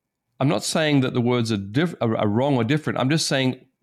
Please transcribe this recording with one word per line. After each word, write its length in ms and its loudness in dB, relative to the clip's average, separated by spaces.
I'm 80 2
not 160 0
saying 380 2
that 120 -2
the 80 0
words 300 0
are 60 0
diff-, 440 -2
are, 140 0
are 120 0
wrong 300 2
or 60 2
different. 360 -2
I'm 100 0
just 180 0
saying 380 -2